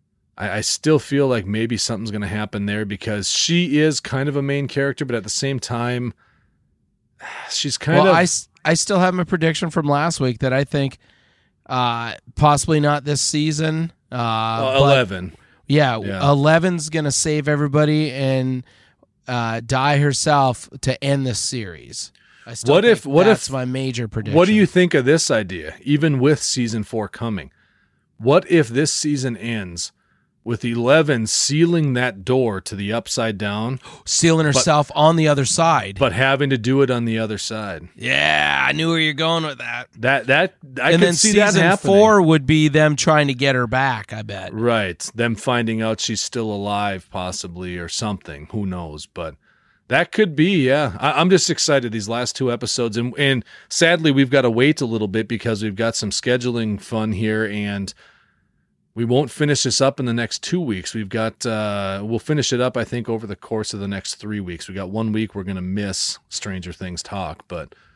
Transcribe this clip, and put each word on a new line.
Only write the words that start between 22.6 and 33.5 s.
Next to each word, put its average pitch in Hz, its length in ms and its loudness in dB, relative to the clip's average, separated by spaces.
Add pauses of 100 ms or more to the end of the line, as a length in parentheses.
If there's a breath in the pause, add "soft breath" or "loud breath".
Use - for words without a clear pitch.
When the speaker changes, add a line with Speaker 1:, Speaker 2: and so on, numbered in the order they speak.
Speaker 1:
What 202 80 6
Speaker 2:
think 233 140 6
Speaker 1:
if, - 80 -14
what 147 200 6
Speaker 2:
that's 214 220 4
Speaker 1:
if, 131 40 -8
Speaker 2:
my 131 120 -2
major 127 420 -4
prediction. 110 300 -4
Speaker 1:
what 175 100 8
do 214 80 4
you 214 120 6
think 180 280 4
of 135 100 2
this 151 280 2
idea, 87 500 -2
even 147 380 2
with 143 200 4
season 113 440 -2
four 107 240 -4
coming? 101 420 -8 (680)
What 143 300 2
if 156 200 4
this 135 240 0
season 135 440 -4
ends 98 540 -8 (540)
with 117 200 -4
Eleven 123 600 2
sealing 156 680 2
that 120 300 -2
door 120 360 0
to - 160 -10
the 101 160 -4
Upside 113 440 -4
Down? 104 440 -4 (120)